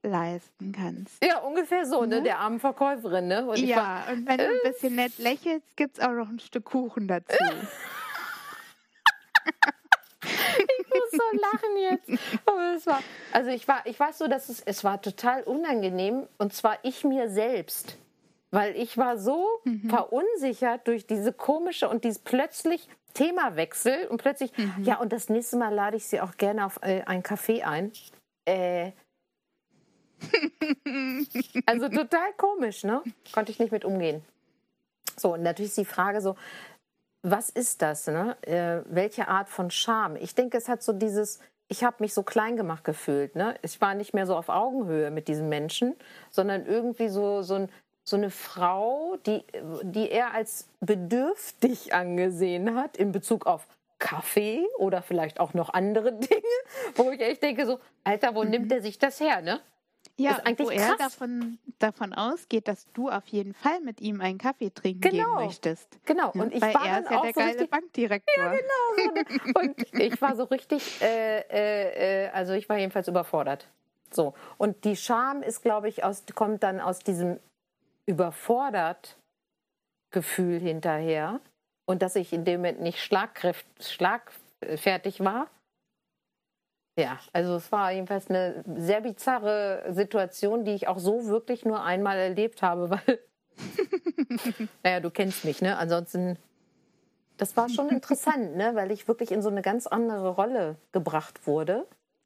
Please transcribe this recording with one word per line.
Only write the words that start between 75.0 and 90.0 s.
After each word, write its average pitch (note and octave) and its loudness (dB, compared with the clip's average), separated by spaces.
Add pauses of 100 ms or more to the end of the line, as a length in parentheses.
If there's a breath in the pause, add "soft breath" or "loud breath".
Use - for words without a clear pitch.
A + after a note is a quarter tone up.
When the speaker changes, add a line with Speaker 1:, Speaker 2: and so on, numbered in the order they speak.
Speaker 2:
ist, - -6
glaub G#3+ 2
ich, G#3+ -4
aus, G3 -2 (120)
kommt G#3+ 0
dann F#3+ 0
aus F3+ -2
diesem F3 0 (640)
überfordert F3+ 0 (960)
Gefühl F3 0
hinterher D#3+ 0 (460)
und E3+ 2
dass F#3 0
ich F#3 0
in E3+ -2
dem F3 2
Moment F3 0
nicht - -2
schlagkräft-, - 0 (160)
schlagfertig - -2
war. A#3 0 (1500)
Ja, C3+ -2 (140)
also F3 0
es E3 -6
war G3 2
jedenfalls F#3+ -4
eine F#3 0 (140)
sehr F#3+ 2
bizarre G#3 -2
Situation, G3+ 0